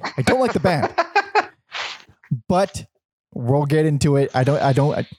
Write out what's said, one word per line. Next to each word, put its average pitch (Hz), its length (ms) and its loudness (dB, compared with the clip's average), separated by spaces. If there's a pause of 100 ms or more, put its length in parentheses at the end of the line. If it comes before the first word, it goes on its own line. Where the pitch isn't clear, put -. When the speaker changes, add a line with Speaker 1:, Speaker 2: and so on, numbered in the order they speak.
(180)
Speaker 1:
I 131 40 -2
don't - 180 2
like 247 140 0
the 190 60 0
band." 175 380 0
Speaker 2:
<laughs> 339 60 2 (1400)
Speaker 1:
But 190 380 0 (480)
we'll 131 320 0
get 156 200 2
into 147 320 2
it. 139 180 0
I 127 80 2
don't, 139 180 0
I 135 120 2
don't, 139 220 0
I, - 120 -6 (120)